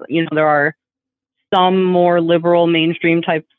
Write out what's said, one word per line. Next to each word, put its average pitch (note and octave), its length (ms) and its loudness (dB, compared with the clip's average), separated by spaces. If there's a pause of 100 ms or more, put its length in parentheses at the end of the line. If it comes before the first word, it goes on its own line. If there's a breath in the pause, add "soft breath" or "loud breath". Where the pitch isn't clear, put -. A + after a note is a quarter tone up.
you E3 160 -2
know, D#3+ 100 -6
there D#3 140 0
are D3 300 0 (800)
some F#3 280 2
more F3 380 2
liberal E3+ 460 2
mainstream E3 560 0
types D#3+ 260 -6 (100)